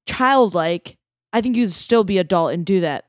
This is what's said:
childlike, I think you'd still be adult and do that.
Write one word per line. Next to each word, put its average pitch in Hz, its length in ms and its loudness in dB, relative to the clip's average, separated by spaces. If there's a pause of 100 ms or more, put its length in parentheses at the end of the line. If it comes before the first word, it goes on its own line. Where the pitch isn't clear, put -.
childlike, 180 880 0 (340)
I 226 100 0
think 240 140 -2
you'd 226 160 0
still 233 320 2
be 190 140 -2
adult 165 360 0
and 170 120 -4
do 190 160 0
that. 151 280 -4